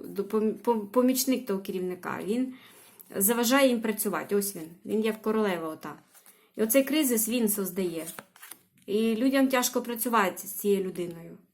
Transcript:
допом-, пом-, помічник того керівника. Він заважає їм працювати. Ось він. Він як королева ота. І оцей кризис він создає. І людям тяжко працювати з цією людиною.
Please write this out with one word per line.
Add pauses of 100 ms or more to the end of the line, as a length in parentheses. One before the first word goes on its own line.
допом-,
пом-,
помічник
того
керівника.
Він (600)
заважає
їм
працювати.
Ось
він. (160)
Він
як
королева
ота. (600)
І
оцей
кризис
він
создає. (840)
І
людям
тяжко
працювати
з
цією
людиною. (160)